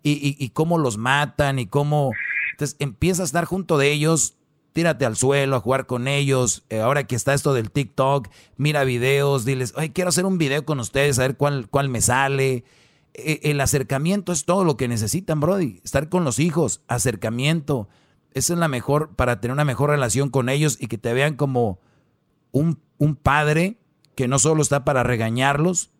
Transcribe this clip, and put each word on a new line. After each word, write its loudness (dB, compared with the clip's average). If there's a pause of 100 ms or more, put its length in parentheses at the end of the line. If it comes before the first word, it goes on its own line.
¿Y, 2
y, -2
y -6
cómo 0
los 0
matan? 0
¿Y -4
cómo?". 0 (420)
Entonces, -8
empieza -2
a -2
estar -2
junto -2
de 4
ellos, 0 (380)
tírate 0
al 0
suelo 2
a 0
jugar -2
con -4
ellos. 0
Eh, -4
ahora 2
que -6
está 0
esto 0
del -2
TikTok, -2 (280)
mira 0
videos, 2
diles, -2
"Ay, -4
quiero -2
hacer 0
un 0
video 0
con -2
ustedes, 0
a 2
ver 0
cuál, -2
cuál 0
me -4
sale". 2 (500)
E-, -4
el 2
acercamiento 0
es -4
todo 2
lo 2
que -2
necesitan, -2
Brody. 0
Estar -2
con 0
los -2
hijos, 0
acercamiento. -2 (440)
Esa -2
es -2
la 0
mejor, -2
para 0
tener -4
una 0
mejor 0
relación 0
con 0
ellos 0
y -8
que -6
te -2
vean 0
como 0 (720)
un, 0 (200)
un 2
padre 2 (380)
que -2
no 2
solo 2
está 0
para 2
regañarlos 0